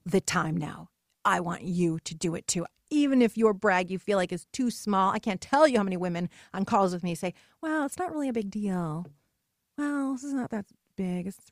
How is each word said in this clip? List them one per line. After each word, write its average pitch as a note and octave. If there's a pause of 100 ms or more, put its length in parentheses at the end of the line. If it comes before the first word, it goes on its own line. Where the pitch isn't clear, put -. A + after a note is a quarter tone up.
the F#3
time D#3+
now. D#3 (340)
I F#3
want F3
you F3
to -
do E3
it -
too. E3+ (280)
Even C#4
if A3
your A3
brag F#3
you F#3+
feel G3+
like F3+
is F3
too B3
small, F#3+
I G#3+
can't F#3+
tell D4+
you B3
how G3+
many F#3+
women F3 (260)
on F#3+
calls G3
with F3
me F3
say, F3 (260)
"Well, D#4
it's -
not F4+
really D4
a B3
big G#3
deal. F3+ (680)
Well, C#4+
this B3+
is C#4+
not B3+
that G#3 (300)
big. F3+
It's G3 (140)